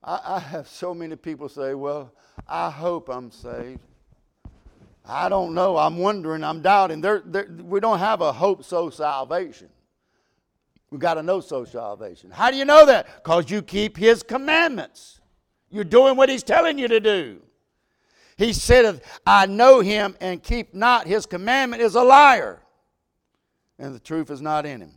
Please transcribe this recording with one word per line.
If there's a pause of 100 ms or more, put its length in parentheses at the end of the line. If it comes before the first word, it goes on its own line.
I,
I
have
so
many
people
say,
"Well, (340)
I
hope
I'm
saved. (1300)
I
don't
know.
I'm
wondering.
I'm
doubting."
There,
there,
we
don't
have
a
hope
so
salvation. (1200)
We
got
a
know
so
salvation.
How
do
you
know
that?
'Cause
you
keep
his
commandments. (520)
You're
doing
what
he's
telling
you
to
do. (960)
"He
saith, (220)
I
know
him,
and
keep
not
his
commandment,"
is
a
liar, (1160)
and
the
truth
is
not
in
him.